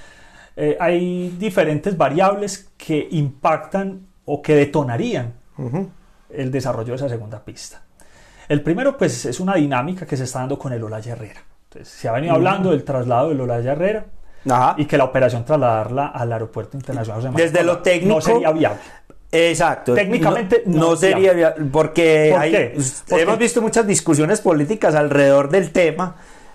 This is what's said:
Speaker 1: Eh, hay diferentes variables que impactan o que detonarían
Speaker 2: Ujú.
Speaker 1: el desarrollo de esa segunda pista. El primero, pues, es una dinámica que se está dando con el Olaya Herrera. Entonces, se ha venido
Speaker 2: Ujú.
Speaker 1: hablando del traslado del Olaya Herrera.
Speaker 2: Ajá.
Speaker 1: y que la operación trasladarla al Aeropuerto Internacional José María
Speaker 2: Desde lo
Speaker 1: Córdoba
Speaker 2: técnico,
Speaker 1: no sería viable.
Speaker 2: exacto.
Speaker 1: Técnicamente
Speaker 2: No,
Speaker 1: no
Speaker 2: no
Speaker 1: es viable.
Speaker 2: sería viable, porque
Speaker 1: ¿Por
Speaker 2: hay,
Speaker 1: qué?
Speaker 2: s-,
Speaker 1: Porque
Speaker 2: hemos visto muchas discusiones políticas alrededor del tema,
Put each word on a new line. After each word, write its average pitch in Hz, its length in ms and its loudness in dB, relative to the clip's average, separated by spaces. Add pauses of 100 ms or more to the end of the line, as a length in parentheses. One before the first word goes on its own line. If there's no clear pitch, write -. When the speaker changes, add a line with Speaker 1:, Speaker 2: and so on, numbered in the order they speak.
(560)
Speaker 1:
Eh, - 240 -2
hay 180 580 -2
diferentes 185 600 -2
variables 196 800 -2
que 151 340 -4
impactan 175 960 -4 (160)
o 147 180 -6
que 202 140 2
detonarían 143 800 -2 (240)
Speaker 2:
Ujú. 143 320 -6 (400)
Speaker 1:
el 131 220 -6
desarrollo 120 400 -4
de 127 40 -6
esa 135 140 -6
segunda 110 340 -10
pista. - 380 -18 (680)
El - 140 0
primero, 254 360 -2
pues, - 280 -2
es 180 160 -6
una 190 140 0
dinámica 147 500 -2
que 147 100 -6
se 131 80 -4
está 127 160 -8
dando 135 180 -6
con 135 140 -8
el 117 100 -6
Olaya 110 300 -10
Herrera. 113 300 -14 (240)
Entonces, - 280 -20
se - 140 -10
ha 113 60 -2
venido 151 180 -2
Speaker 2:
Ujú. 160 60 4
Speaker 1:
hablando 185 340 2
del 139 140 0
traslado 127 420 0
del 143 140 -2
Olaya 123 320 -2
Herrera. 202 320 -2 (440)
Speaker 2:
Ajá. 127 280 4
Speaker 1:
y 147 80 0
que 151 120 0
la 135 80 4
operación 123 400 0
trasladarla 127 640 0
al 120 260 -6
Aeropuerto 110 440 -8
Internacional 113 440 -8
José 131 100 -6
María 165 140 2
Speaker 2:
Desde 165 180 0
lo 175 100 2
Speaker 1:
Córdoba 175 100 -6
Speaker 2:
técnico, 185 320 2
Speaker 1:
no 208 60 2
sería 220 300 2
viable. 135 280 0 (520)
Speaker 2:
exacto. 165 600 2
Speaker 1:
Técnicamente 202 720 2
Speaker 2:
No, 175 140 0
Speaker 1:
no 160 80 4
Speaker 2:
no 170 60 4
Speaker 1:
es 151 80 0
viable. 190 140 4
Speaker 2:
sería 190 180 4
viable, 160 380 2
porque 156 600 4
Speaker 1:
¿Por 143 100 4
Speaker 2:
hay, 160 100 0
Speaker 1:
qué? 190 260 0
Speaker 2:
s-, - 300 -6
Speaker 1:
Porque 165 160 2
Speaker 2:
hemos 214 140 2
visto 233 240 0
muchas 220 260 0
discusiones 165 540 2
políticas 165 540 2
alrededor 139 540 4
del 180 220 2
tema, 180 440 0 (400)